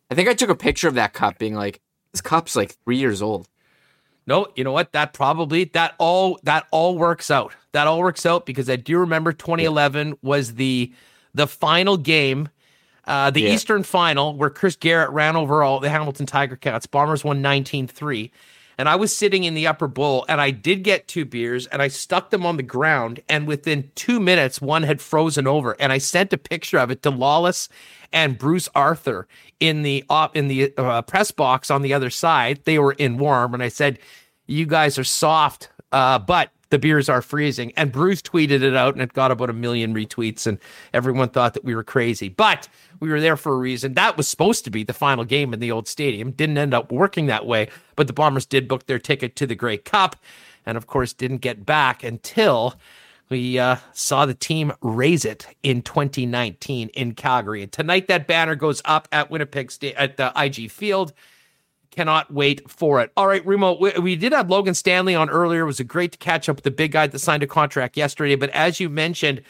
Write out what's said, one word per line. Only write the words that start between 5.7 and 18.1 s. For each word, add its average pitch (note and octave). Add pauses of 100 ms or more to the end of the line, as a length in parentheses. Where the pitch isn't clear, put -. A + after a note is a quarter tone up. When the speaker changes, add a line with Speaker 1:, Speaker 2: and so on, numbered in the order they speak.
Speaker 2:
that E3
all, F3+
that D#3
all E3+
works E3+
out. C3+ (180)
That D3
all D#3+
works F3
out E3+
because B2+
I C3
do D3
remember D#3+
twenty E3
eleven D3
Speaker 1:
Yeah. D3
Speaker 2:
was C3+
the, B2+ (400)
the D3
final F3+
game, D3 (560)
uh, C#3
the D3
Speaker 1:
Yeah. G#3
Speaker 2:
Eastern G#3+
Final, D3+
where C#3+
Chris F#3
Garrett E3
ran D3+
over D3+
all C3+
the C#3+
Hamilton D3+
Tiger C#3
Cats. A#2
Bombers D3
won C#3+
nineteen C#3
three. A#2 (460)